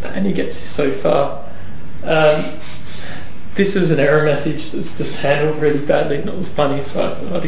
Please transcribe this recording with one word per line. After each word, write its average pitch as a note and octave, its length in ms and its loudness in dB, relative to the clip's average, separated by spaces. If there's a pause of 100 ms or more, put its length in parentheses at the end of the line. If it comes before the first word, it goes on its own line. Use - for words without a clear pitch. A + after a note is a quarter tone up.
that - 160 -2
only F#3+ 160 2
gets - 260 0
you - 60 -2
so C#3+ 260 0
far. - 500 0 (600)
Um, D#3 540 2 (960)
this G3 200 2
is F3 160 2
an C#3 80 2
error D3 260 4
message D3 460 0
that's - 280 -2
just C#3 220 -2
handled D3 360 0
really D3 280 0
badly, D3 340 0
and - 100 -2
it - 60 -4
was - 180 -2
funny, C#3 300 0
so A#2+ 240 -2
I - 40 -2
thought - 220 -2
I'd E3+ 160 0